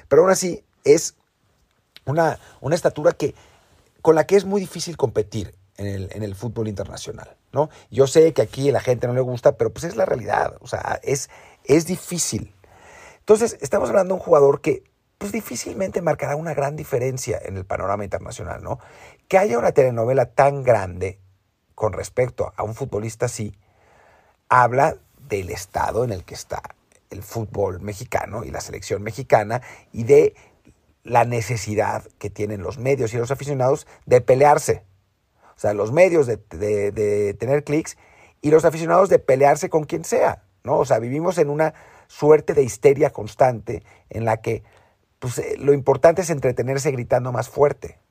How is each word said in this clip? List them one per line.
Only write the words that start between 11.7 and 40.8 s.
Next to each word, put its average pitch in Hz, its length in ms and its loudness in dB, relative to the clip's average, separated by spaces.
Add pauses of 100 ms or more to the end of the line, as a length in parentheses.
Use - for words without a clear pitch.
difícil. - 680 -6 (640)
Entonces, 208 420 2
estamos - 280 -2
hablando 190 260 2
de 180 40 -4
un - 60 -14
jugador 143 360 6
que, 143 220 -2 (360)
pues, 202 120 -10
difícilmente 214 680 -6
marcará 147 340 -2
una 156 200 -6
gran 139 200 -4
diferencia 131 680 -4
en 95 120 -10
el 95 100 -10
panorama 101 380 -4
internacional, - 600 -10
¿no? 120 160 -8 (480)
Que 185 100 4
haya 220 220 0
una 185 120 0
telenovela 123 540 2
tan 143 380 2
grande 95 560 -2 (560)
con 107 180 -2
respecto - 640 -4
a 127 60 -6
un 110 100 -6
futbolista 113 540 -6
así, 107 300 -10 (920)
habla 127 480 4 (220)
del 95 320 -8
estado - 520 -4
en 120 80 -4
el 90 140 -10
que - 80 -18
está - 280 -12 (500)
el - 100 -14
fútbol 98 580 -6
mexicano 101 640 -8
y 69 60 -14
la 67 100 -10
selección - 440 -8
mexicana 113 580 -2 (300)
y 120 120 -8
de 139 320 6 (680)
la 117 220 2
necesidad 107 800 -2 (160)
que 104 100 -10
tienen 104 320 -8
los 92 160 -10
medios 123 360 -2
y 123 40 -4
los 117 140 -2
aficionados 135 560 -2 (180)
de 123 160 6
pelearse. 143 640 4 (680)
O - 60 -20
sea, 107 120 0
los 104 180 -2
medios 165 360 4
de, 113 100 -4 (120)
de, 101 420 -2
de 104 420 0
tener 143 300 -2
clics 151 340 -4 (440)
y 147 100 0
los 156 140 6
aficionados 170 440 2
de 175 80 4
pelearse 143 520 2
con 156 160 0
quien 165 180 -6
sea, - 400 -2 (200)
¿no? 143 140 0
O 160 80 2